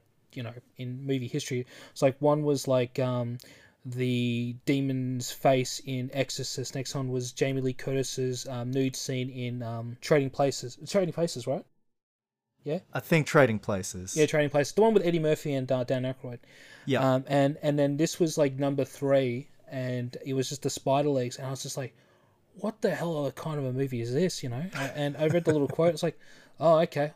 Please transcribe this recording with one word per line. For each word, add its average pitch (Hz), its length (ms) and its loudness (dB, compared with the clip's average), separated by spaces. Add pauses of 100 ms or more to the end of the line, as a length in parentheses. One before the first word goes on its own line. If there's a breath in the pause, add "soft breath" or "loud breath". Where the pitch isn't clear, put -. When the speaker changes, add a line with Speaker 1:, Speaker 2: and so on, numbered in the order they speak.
(320)
Speaker 1:
you 135 100 -10
know, 113 120 -10 (240)
in 127 280 -10
movie 135 220 -2
history. 127 380 -4 (260 loud breath)
It's - 100 -6
like, 135 200 6
one 147 220 4
was, 147 220 2
like, 127 320 2
um, 123 420 -2 (460 loud breath)
the 123 680 0 (100)
demon's 131 640 -2
face 131 540 2
in 131 280 -4
Exorcist. 135 640 -4
Next 135 200 -6
one 131 140 -4
was 123 240 -4
Jamie 135 260 0
Lee 127 140 -2
Curtis's, 131 760 -4
um, 123 240 -6
nude 131 240 0
scene 127 340 -4
in, 123 320 -6
um, 117 380 -8
Trading 143 300 2
Places. - 480 -2 (100)
Trading 185 260 0
Places, 165 320 -4
right? 143 200 -4 (1000)
Yeah? 151 160 -4 (140)
Speaker 2:
I 131 80 -4
think 160 260 4
Trading 120 320 6
Places. 95 560 -4
Speaker 1:
Yeah, 151 120 6
Trading 147 220 2
Places. 143 240 2
The 196 80 4
one 226 120 6
with 190 120 6
Eddie 170 140 2
Murphy 156 360 0
and, 131 140 -2
uh, 127 140 2
Dan 127 200 0
Aykroyd. 127 360 -8 (460 loud breath)
Speaker 2:
Yeah. 131 300 4
Speaker 1:
Um, 135 120 0
and, 143 340 2
and 147 160 0
then 143 200 2
this 165 200 0
was, 160 200 0
like, 139 200 2
number 139 280 0
three, 135 640 0 (200)
and 123 460 -6 (100)
it 135 100 -4
was 127 120 0
just - 140 -8
the 139 80 -2
spider 143 400 0
legs, 127 260 0
and 135 120 -8
I - 20 -6
was 135 120 -8
just 139 140 -10
like, 131 180 -8 (640 soft breath)
"What 202 260 -6
the - 140 2
hell 151 400 -2
kind 156 240 -6
of 135 60 -4
a 127 80 -4
movie 131 260 -2
is 117 140 -4
this?" 165 280 0
You 131 60 -6
know? 120 160 -6 (100)
A-, 139 240 -6
and 143 200 -2
I 156 100 2
read 165 160 2
the 165 80 4
little 143 160 2
quote. 165 260 2
It's 156 100 -4
like, 160 140 -4 (400 soft breath)
"Oh, 160 220 6
okay. 151 360 0